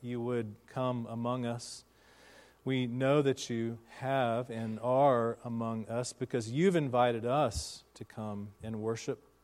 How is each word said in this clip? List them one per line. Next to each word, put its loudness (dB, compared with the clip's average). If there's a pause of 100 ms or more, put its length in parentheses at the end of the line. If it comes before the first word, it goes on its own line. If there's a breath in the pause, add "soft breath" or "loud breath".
you -6
would -2 (140)
come -2
among -2
us. -8 (800 loud breath)
We 0
know 4
that 0
you -2 (220)
have 0
and -6
are 4
among -4
us -4
because -4
you've 4
invited 4
us 0
to -14
come -8 (120)
and -6
worship. -4 (200)